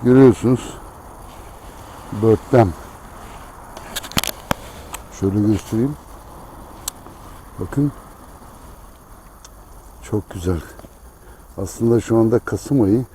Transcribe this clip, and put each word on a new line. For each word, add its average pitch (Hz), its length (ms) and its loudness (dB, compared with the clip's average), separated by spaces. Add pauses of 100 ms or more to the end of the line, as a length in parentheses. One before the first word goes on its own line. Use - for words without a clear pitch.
Görüyorsunuz. 127 680 6 (1500)
Börtlem. 110 520 4 (2500)
Şöyle 98 200 2
göstereyim. 110 560 0 (1600)
Bakın. 139 320 -2 (2000)
Çok 104 260 -4
güzel. 87 320 -4 (960)
Aslında 113 440 0
şu 113 160 0
anda 113 220 4
Kasım 131 420 -2
ayı. 110 340 2